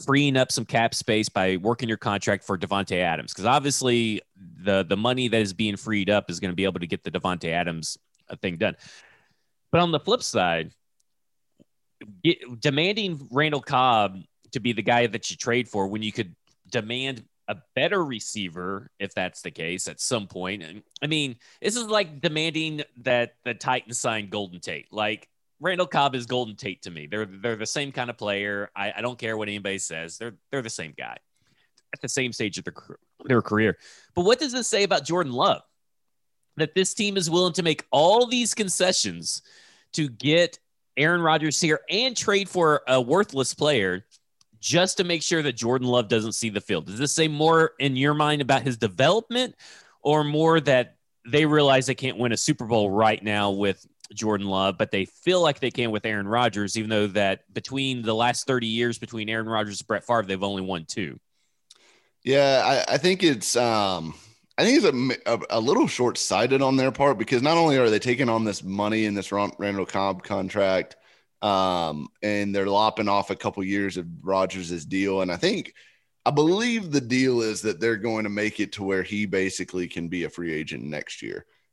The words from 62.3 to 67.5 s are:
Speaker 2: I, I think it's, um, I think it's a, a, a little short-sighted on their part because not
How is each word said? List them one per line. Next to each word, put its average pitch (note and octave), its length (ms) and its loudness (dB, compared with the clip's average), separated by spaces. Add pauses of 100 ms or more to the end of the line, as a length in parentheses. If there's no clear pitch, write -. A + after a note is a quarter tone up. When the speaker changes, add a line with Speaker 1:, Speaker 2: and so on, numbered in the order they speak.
Speaker 2:
I, A2+ 60 2
I D3 40 2
think F#3 240 2
it's, C#3 320 2
um, G2+ 600 2 (440)
I D3 60 2
think C4 180 6
it's C3+ 440 0
a, A2 60 2
a, A#2 80 0 (100)
a A2+ 100 2
little F3+ 260 2
short-sighted A#2+ 760 0
on C3+ 160 2
their C3 140 2
part C#3 280 2
because A#2+ 220 0
not D3+ 160 4